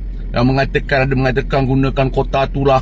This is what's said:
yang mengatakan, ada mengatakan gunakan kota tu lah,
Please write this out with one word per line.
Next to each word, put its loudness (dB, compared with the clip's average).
yang 2
mengatakan, 0
ada -2
mengatakan 0
gunakan 2
kota 0
tu -4
lah, 4